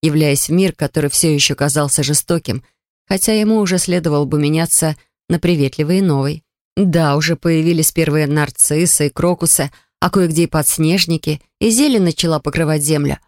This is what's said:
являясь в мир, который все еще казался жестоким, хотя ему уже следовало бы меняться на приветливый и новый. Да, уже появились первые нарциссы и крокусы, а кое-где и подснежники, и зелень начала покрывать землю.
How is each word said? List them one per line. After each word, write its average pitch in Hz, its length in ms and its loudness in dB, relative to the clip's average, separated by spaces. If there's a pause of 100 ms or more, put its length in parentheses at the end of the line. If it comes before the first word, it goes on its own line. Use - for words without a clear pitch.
являясь 151 480 0
в - 20 0
мир, 180 220 0
который 147 360 -4
все 156 240 0
еще - 220 0
казался 143 480 -2
жестоким, 143 600 -2 (440)
хотя 196 260 -2
ему 220 240 2
уже 190 220 0
следовало 165 460 0
бы 147 140 -2
меняться 156 560 0 (340)
на 170 100 0
приветливый 156 600 0
и - 20 2
новый. 151 420 0 (320)
Да, 165 400 2
уже 156 200 0
появились 160 560 0
первые 156 360 0
нарциссы 151 800 0
и - 20 0
крокусы, 170 600 0 (280)
а 180 100 0
кое-где 170 340 2
и 165 40 0
подснежники, 160 960 -2 (180)
и 220 100 2
зелень 240 340 2
начала 165 360 0
покрывать 151 440 -2
землю. 143 440 0